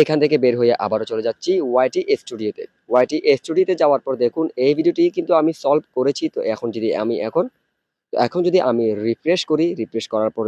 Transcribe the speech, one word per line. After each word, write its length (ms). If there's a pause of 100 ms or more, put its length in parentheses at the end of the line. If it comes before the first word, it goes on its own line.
এখান 200
থেকে 220
বের 160
হয়ে 140 (100)
আবারও 260
চলে 160
যাচ্ছি 240 (200)
ওয়াইটি 320 (180)
স্টুডিওতে। 440 (260)
ওয়াইটি 260 (220)
স্টুডিওতে 440
যাওয়ার 240
পর 60 (120)
দেখুন, 200 (200)
এই 140
ভিডিওটি 260 (120)
কিন্তু 240
আমি 120 (120)
সলভ 200 (120)
করেছি। 280 (100)
তো 40 (140)
এখন 240
যদি 120 (140)
আমি 120 (140)
এখন, 160 (680)
তো 40 (100)
এখন 200
যদি 120 (120)
আমি 140 (240)
রিফ্রেশ 320 (100)
করি, 160 (140)
রিফ্রেশ 320
করার 240
পর 120